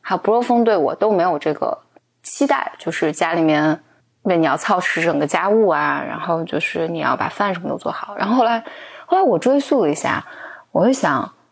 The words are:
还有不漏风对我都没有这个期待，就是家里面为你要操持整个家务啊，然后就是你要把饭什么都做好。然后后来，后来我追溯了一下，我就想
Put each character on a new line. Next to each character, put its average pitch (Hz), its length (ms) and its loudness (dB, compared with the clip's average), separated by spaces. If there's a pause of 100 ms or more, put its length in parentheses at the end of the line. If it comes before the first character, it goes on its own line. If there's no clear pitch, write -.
还 - 140 -4
有 170 60 -4
不 202 100 0
漏 233 100 4
风 240 220 2
对 220 140 4
我 147 180 0
都 214 160 2
没 180 120 2
有 170 160 0
这 151 160 -2
个 - 220 -4 (460)
期 - 240 -2
待， - 300 0
就 - 140 -6
是 156 200 0
家 165 220 -2
里 170 80 0
面 156 380 2 (420)
为 180 160 2
你 160 80 2
要 160 100 2
操 185 240 0
持 170 220 -2
整 165 160 0
个 147 80 0
家 170 240 -2
务 214 200 4
啊， 147 380 0
然 - 120 -8
后 165 240 -2
就 156 160 -4
是 165 280 -4
你 165 120 -6
要 131 160 0
把 - 120 -4
饭 202 240 -4
什 175 80 -6
么 180 80 -10
都 127 80 -4
做 - 160 -6
好。 - 240 -10
然 202 120 -4
后 233 80 0
后 254 80 4
来， 226 200 0 (440)
后 359 100 2
来 392 60 4
我 214 160 4
追 269 200 4
溯 269 240 2
了 151 60 2
一 147 60 0
下， - 280 -4 (480)
我 180 140 2
就 254 60 6
想 151 400 0 (200)